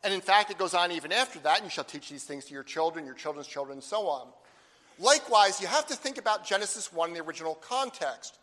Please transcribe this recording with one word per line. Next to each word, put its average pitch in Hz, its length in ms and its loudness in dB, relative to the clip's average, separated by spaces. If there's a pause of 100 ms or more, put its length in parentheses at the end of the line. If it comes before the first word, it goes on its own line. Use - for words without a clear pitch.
And 196 100 2
in 185 80 -2
fact, 208 300 6
it 185 80 -8
goes 180 160 2
on 180 160 4
even 160 200 -4
after 226 280 0
that, 151 180 4
"And 214 80 -2
you 165 60 -10
shall 147 120 -6
teach - 260 -12
these 143 160 -14
things 139 200 -10
to - 80 -18
your 135 100 -10
children, 160 420 -4
your 131 100 -12
children's 143 320 -10
children," 139 300 -8
and 131 60 -16
so 208 240 -2
on. 127 240 -4 (680)
Likewise, 214 600 6
you 190 60 -6
have 294 220 0
to 285 80 -4
think 277 240 -6
about 214 260 0
Genesis 202 480 -2
one 165 160 0
in 170 60 -8
the 165 60 -8
original 160 340 -6
context. 240 880 -6